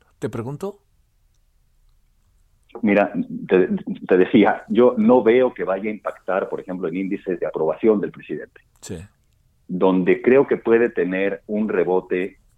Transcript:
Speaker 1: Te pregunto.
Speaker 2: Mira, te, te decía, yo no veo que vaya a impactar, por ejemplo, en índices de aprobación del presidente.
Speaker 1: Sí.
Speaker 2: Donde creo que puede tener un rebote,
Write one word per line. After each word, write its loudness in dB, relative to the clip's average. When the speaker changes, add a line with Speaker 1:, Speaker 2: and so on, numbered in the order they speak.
Speaker 1:
Te -8
pregunto. -10
Speaker 2:
Mira, 2
te, 4
te 4
decía, 2
yo 4
no 4
veo 2
que -8
vaya -4
a -6
impactar, -6
por -8
ejemplo, -8
en -6
índices -6
de -4
aprobación 0
del -6
presidente. -14
Speaker 1:
Sí. -12
Speaker 2:
Donde 2
creo 4
que -2
puede 2
tener -4
un -4
rebote, -2